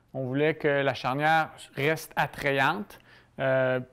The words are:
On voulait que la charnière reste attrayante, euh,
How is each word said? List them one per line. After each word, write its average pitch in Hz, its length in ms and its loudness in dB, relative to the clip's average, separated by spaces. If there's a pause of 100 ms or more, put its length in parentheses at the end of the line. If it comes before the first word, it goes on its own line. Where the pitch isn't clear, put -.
(140)
On 131 100 -4
voulait 143 300 2
que 156 120 -2
la 139 280 2
charnière 151 560 0 (260)
reste 151 400 -2
attrayante, 143 840 -2 (400)
euh, 131 400 2 (140)